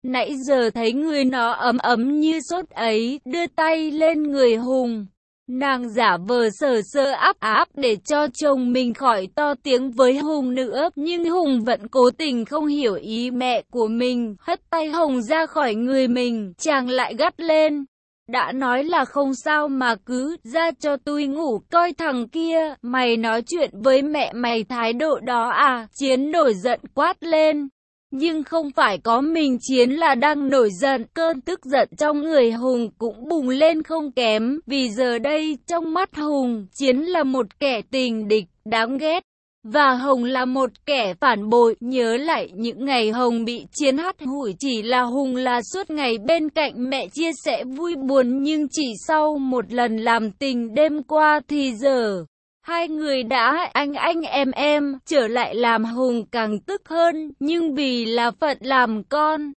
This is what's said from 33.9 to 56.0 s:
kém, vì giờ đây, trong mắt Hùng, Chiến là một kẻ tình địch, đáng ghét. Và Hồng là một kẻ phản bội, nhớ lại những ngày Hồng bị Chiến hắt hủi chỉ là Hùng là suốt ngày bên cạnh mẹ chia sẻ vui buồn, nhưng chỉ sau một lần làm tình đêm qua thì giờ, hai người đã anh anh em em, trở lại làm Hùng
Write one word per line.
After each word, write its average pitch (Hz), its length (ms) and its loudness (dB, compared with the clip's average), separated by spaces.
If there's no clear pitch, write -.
kém, 233 560 0
vì 262 220 0
giờ 240 300 0
đây, 302 380 -2
trong 330 260 -4
mắt 381 220 -2
Hùng, 262 520 -2
Chiến 262 180 2
là 330 260 0
một 262 360 -2
kẻ 262 220 -2
tình 233 360 -2
địch, 208 180 2
đáng 226 320 0
ghét. 311 260 -2
Và 269 280 4
Hồng 254 320 2
là 254 220 0
một 254 240 0
kẻ 233 280 0
phản 214 360 0
bội, 233 300 6
nhớ 240 380 0
lại 302 380 -2
những 226 300 -6
ngày 240 260 2
Hồng 233 340 0
bị 233 260 -8
Chiến 269 260 2
hắt 359 240 -4
hủi 262 380 -6
chỉ 247 220 -2
là 247 200 2
Hùng 254 340 -2
là 247 260 0
suốt 381 160 -8
ngày 269 280 -2
bên 311 320 0
cạnh 254 400 -2
mẹ 262 240 -4
chia 330 180 -2
sẻ 240 180 -2
vui 302 320 -6
buồn, 269 480 2
nhưng 302 280 0
chỉ 302 140 -2
sau 302 300 2
một 254 360 -2
lần 240 240 0
làm 226 340 0
tình 240 420 -4
đêm 302 300 2
qua 302 440 4
thì 277 280 -2
giờ, 220 500 0
hai 339 240 -4
người 294 360 -2
đã 262 500 0
anh 285 200 -2
anh 330 280 -2
em 277 300 -2
em, 285 540 0
trở 269 220 2
lại 233 280 -2
làm 226 300 2
Hùng 240 460 -2